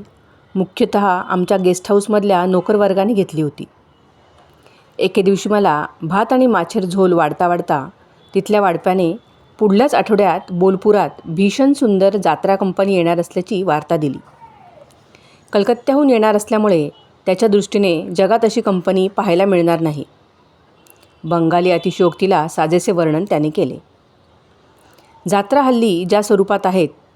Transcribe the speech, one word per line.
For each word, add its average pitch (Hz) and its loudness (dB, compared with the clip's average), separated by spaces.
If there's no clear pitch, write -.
मुख्यतः 202 0
आमच्या 180 0
गेस्टहाऊसमधल्या 196 0
नोकरवर्गाने 196 0
घेतली 175 -2
होती. 147 -6
एके 190 0
दिवशी 190 0
मला 190 0
भात 196 -2
आणि 254 4
माछेर 190 -2
झोल 185 0
वाढता 165 0
वाढता 170 -2
तिथल्या 202 0
वाढप्याने 185 0
पुढल्याच 214 2
आठवड्यात 190 2
बोलपुरात 190 2
भीषण 202 0
सुंदर 202 2
जात्रा - 0
कंपनी 196 -2
येणार 170 0
असल्याची 180 -4
वार्ता 156 -2
दिली. 147 -4
कलकत्त्याहून 240 0
येणार 220 4
असल्यामुळे 208 0
त्याच्या 190 0
दृष्टीने 196 0
जगात 190 2
अशी 220 0
कंपनी 190 0
पाहायला 196 0
मिळणार 170 2
नाही. 151 -4
बंगाली 170 2
अतिशयोक्तीला 175 0
साजेसे 165 -2
वर्णन 165 -2
त्याने 156 -2
केले. 151 -4
जात्रा 202 0
हल्ली 226 0
ज्या 202 0
स्वरूपात 196 0
आहेत 185 0